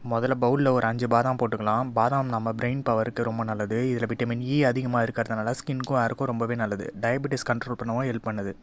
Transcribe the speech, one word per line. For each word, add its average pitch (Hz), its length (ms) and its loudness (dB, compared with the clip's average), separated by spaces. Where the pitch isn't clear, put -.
முதல்ல 123 320 2
பவுல்ல 135 340 4
ஒரு 113 120 2
அஞ்சு 120 240 0
பாதாம் 123 280 4
போட்டுக்கலாம். 113 560 0
பாதாம் 127 380 2
நம்ம 113 260 0
பிரெயின் 131 280 -2
பவருக்கு 117 400 0
ரொம்ப 113 200 -2
நல்லது. 107 300 -2
இதுல 120 200 -2
விட்டமின் 120 420 -2
இ 147 40 4
அதிகமா 123 360 2
இருக்கிறதுனால 113 540 -2
ஸ்கின்க்கும் 131 400 -2
ஹேருக்கும் 117 320 0
ரொம்பவே 117 300 -2
நல்லது. 101 240 -4
டயபெட்டிஸ் 135 460 0
கண்ட்ரோல் 117 300 -4
பண்ணவும் 117 300 -2
ஹெல்ப் 113 200 -6
பண்ணுது. 98 320 -6